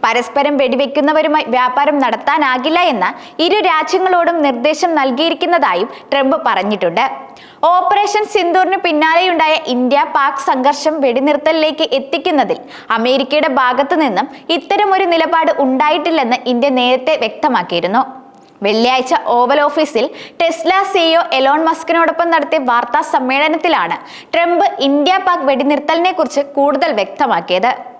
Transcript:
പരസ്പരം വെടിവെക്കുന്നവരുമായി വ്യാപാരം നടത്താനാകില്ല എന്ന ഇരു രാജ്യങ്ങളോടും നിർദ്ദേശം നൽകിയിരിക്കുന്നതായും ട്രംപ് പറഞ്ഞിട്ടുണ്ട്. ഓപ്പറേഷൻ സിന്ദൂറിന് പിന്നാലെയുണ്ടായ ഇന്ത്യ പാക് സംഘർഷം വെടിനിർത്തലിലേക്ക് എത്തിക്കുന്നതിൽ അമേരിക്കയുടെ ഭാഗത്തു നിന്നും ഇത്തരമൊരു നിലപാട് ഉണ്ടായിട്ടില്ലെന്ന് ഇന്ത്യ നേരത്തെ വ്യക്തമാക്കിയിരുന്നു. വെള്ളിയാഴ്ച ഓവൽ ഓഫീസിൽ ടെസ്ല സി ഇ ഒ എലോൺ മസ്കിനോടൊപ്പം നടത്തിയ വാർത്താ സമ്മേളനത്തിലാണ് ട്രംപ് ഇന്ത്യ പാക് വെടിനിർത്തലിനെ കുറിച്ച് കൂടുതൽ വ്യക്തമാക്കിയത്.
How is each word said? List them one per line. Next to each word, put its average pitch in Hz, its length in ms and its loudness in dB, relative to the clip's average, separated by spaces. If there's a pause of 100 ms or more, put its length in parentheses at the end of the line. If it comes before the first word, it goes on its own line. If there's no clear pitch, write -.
പരസ്പരം 247 520 0
വെടിവെക്കുന്നവരുമായി 294 920 0
വ്യാപാരം 254 500 0
നടത്താനാകില്ല 277 800 0
എന്ന 247 260 0 (320)
ഇരു 359 220 2
രാജ്യങ്ങളോടും 339 800 0
നിർദ്ദേശം 302 520 0
നൽകിയിരിക്കുന്നതായും 277 960 0 (220)
ട്രംപ് 277 240 2 (100)
പറഞ്ഞിട്ടുണ്ട്. 196 580 0 (600)
ഓപ്പറേഷൻ 403 600 2
സിന്ദൂറിന് 370 520 0
പിന്നാലെയുണ്ടായ 320 760 2 (120)
ഇന്ത്യ 254 380 2 (100)
പാക് 285 320 0
സംഘർഷം 285 540 0
വെടിനിർത്തലിലേക്ക് 294 920 0
എത്തിക്കുന്നതിൽ 269 680 -2 (320)
അമേരിക്കയുടെ 254 580 0
ഭാഗത്തു 269 480 0
നിന്നും 262 320 0 (220)
ഇത്തരമൊരു 392 540 0
നിലപാട് 330 540 0
ഉണ്ടായിട്ടില്ലെന്ന് 285 880 0
ഇന്ത്യ 247 240 0 (100)
നേരത്തെ 254 360 0
വ്യക്തമാക്കിയിരുന്നു. 214 840 -2 (600)
വെള്ളിയാഴ്ച 247 520 0 (120)
ഓവൽ 247 340 2
ഓഫീസിൽ 294 460 0 (340)
ടെസ്ല 330 320 0 (200)
സി 370 180 2
ഇ - 60 2
ഒ 339 60 2 (100)
എലോൺ 269 320 2
മസ്കിനോടൊപ്പം 330 680 0
നടത്തിയ 320 300 0 (100)
വാർത്താ 240 300 0
സമ്മേളനത്തിലാണ് 277 960 0 (380)
ട്രംപ് 339 320 2 (140)
ഇന്ത്യ 285 340 2 (120)
പാക് 349 220 0
വെടിനിർത്തലിനെ 294 640 0
കുറിച്ച് 294 300 -2 (140)
കൂടുതൽ 285 360 2
വ്യക്തമാക്കിയത്. 196 760 0 (300)